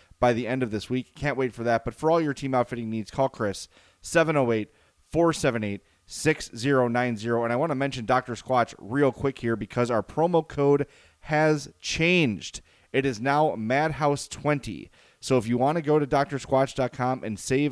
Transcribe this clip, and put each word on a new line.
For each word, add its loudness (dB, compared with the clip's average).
by 4
the -2
end -2
of -4
this -6
week. -4
Can't -4
wait -2
for -10
that. 2
But -6
for -2
all 4
your -2
team -4
outfitting -2
needs, -6
call 0
Chris, -4
seven 2
oh 2
eight, 0
four 4
seven 0
eight, -6
six -2
zero 2
nine 0
zero. 0
And 0
I 0
wanna 0
mention -4
Doctor 0
Squatch 0
real 2
quick -4
here 0
because -2
our 2
promo 0
code 2
has 0
changed. 0
It 0
is -2
now 2
Madhouse 0
twenty. -4
So 2
if 2
you 0
wanna 2
go 4
to 0
Doctor 0
Squatch 0
dot -2
com -4
and -6
save 2